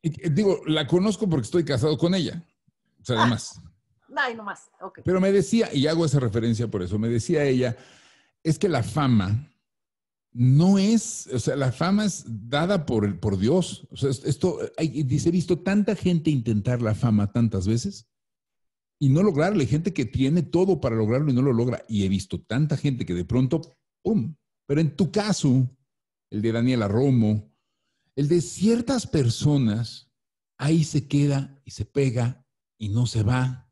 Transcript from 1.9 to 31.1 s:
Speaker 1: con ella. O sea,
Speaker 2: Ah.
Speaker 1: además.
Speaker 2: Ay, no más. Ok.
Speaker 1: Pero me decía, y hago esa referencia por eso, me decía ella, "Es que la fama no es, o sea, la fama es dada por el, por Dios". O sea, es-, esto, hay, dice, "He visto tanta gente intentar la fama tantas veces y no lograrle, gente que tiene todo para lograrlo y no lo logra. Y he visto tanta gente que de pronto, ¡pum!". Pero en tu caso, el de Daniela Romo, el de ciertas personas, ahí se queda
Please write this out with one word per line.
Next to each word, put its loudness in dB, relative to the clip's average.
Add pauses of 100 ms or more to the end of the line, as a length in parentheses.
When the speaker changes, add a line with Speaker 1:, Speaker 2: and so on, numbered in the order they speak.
Speaker 1:
con 2
ella. -4 (600)
O -20
sea, 0
Speaker 2:
Ah. 2
Speaker 1:
además. -2 (540)
Speaker 2:
Ay, -4
no -14
más. -14 (100)
Ok. -16
Speaker 1:
Pero 0
me 2
decía, 2
y 2
hago 2
esa 2
referencia -2
por -4
eso, -4
me -2
decía 0
ella, 0 (680)
"Es 0
que 0
la 0
fama 0 (800)
no 4
es, 0
o -6
sea, -2
la 0
fama 0
es -4
dada -2
por 0
el, -2
por -2
Dios". 0
O -16
sea, -2
es-, -4
esto, -2 (200)
hay, -2
dice, 0
"He 0
visto 0
tanta 0
gente 0
intentar 0
la 0
fama 2
tantas 0
veces -4 (920)
y 4
no 4
lograrle, 2
gente -2
que -2
tiene 0
todo 0
para -2
lograrlo 0
y 2
no 2
lo 2
logra. 0
Y 0
he 0
visto -2
tanta -2
gente -4
que -6
de -4
pronto, 0 (420)
¡pum!". -2 (300)
Pero 0
en 0
tu 0
caso, 0 (600)
el -4
de 0
Daniela 0
Romo, 2 (640)
el -2
de 4
ciertas -2
personas, 0 (480)
ahí 2
se -2
queda 0